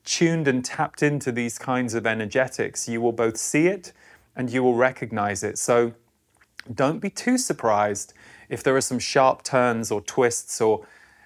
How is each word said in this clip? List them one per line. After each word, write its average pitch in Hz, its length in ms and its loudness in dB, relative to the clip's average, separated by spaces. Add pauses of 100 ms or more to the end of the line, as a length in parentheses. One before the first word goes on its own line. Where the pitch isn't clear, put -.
tuned 165 440 2
and 127 160 2
tapped - 380 -4
into 147 280 0
these 120 280 -4
kinds 123 340 -2
of 113 140 -2
energetics, 110 840 -2
you 117 140 -4
will 117 100 2
both 113 240 0
see 151 300 0
it 185 260 -2 (420)
and 127 140 -4
you 127 140 0
will 127 120 4
recognize 110 680 0
it. 104 160 -4
So 120 340 2 (800)
don't 151 280 0
be 196 100 -4
too - 260 0
surprised 104 800 0 (340)
if - 140 -6
there 135 120 2
are 135 60 4
some 127 180 -2
sharp 131 440 2
turns 120 480 0
or 107 100 0
twists - 600 -2
or 110 240 2 (400)